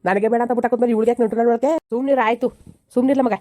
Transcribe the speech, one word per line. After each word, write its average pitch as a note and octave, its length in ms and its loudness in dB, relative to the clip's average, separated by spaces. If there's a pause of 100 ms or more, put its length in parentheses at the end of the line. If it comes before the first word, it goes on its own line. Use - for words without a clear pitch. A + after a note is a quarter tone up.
ನನಗೆ G3 220 0
ಬೇಡ A#3 140 0
ಅಂತ A#3+ 100 -2
ಬಿಟ್ಟಾಕಿದ್ಮೇಲೆ A#3+ 400 0
ಇವಳಿಗೆ A3 200 0
ಯಾಕೆ A#3+ 120 0
ನಟು A3 120 -2
ನಡವಳಿಕೆ? A#3 420 0 (120)
ಸುಮ್ನಿರು C4 320 0
ಆಯ್ತು, A#3 280 0 (440)
ಸುಮ್ನಿರ್ಲ C4+ 280 2
ಮಗ A#3+ 200 0